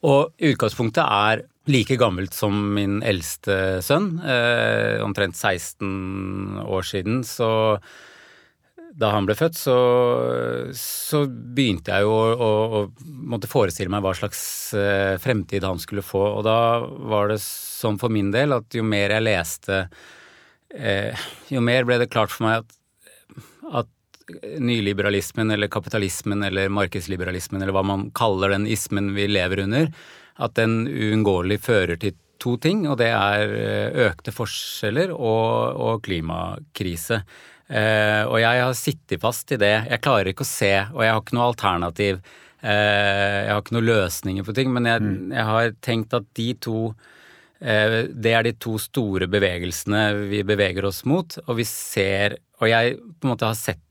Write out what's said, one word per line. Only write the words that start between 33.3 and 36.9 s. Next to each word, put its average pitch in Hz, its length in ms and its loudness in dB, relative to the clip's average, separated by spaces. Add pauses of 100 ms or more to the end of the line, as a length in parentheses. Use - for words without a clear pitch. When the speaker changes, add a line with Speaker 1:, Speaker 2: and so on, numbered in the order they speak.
Speaker 1:
eh, 107 480 0
økte 101 300 -2
forskjeller 127 800 -4
og, 117 640 0
og 113 240 -2
klimakrise. 87 1160 -4 (500)